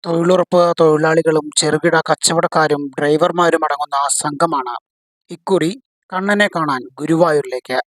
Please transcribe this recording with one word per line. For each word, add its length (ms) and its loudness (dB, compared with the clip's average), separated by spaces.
തൊഴിലുറപ്പ് 580 2
തൊഴിലാളികളും 720 2
ചെറുകിട 440 0
കച്ചവടക്കാരും 880 0
ഡ്രൈവർമാരും 760 0
അടങ്ങുന്ന 340 -4
സംഘമാണ് 600 -4
ഇക്കുറി 420 -2
കണ്ണനെ 360 0
കാണാൻ 340 -4
ഗുരുവായൂരിലേക്ക് 840 0